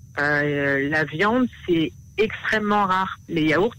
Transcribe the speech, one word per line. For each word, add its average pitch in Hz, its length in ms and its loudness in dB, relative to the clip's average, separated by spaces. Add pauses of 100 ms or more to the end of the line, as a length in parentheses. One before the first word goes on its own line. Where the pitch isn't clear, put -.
(180)
Euh, 143 720 0
la 156 140 0
viande, 208 440 0 (200)
c'est 330 240 2 (260)
extrêmement 208 680 0
rare. 185 420 -2
Les 160 160 -2
yaourts, 160 360 2